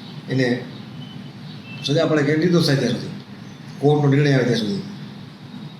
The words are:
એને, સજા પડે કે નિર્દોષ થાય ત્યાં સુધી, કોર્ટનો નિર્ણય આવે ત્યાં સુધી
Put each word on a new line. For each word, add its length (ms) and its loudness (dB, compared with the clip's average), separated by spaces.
એને, 340 2
સજા 220 2
પડે 160 4
કે 140 4
નિર્દોષ 300 4
થાય 100 4
ત્યાં 160 0
સુધી, 140 -4
કોર્ટનો 320 4
નિર્ણય 220 6
આવે 120 4
ત્યાં 140 4
સુધી 240 -2